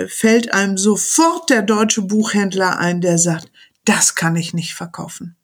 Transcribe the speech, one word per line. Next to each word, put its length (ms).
fällt 460
einem 240
sofort 720
der 120
deutsche 400
Buchhändler 760
ein, 220
der 180
sagt, 320
„Das 300
kann 220
ich 180
nicht 200
verkaufen.“ 680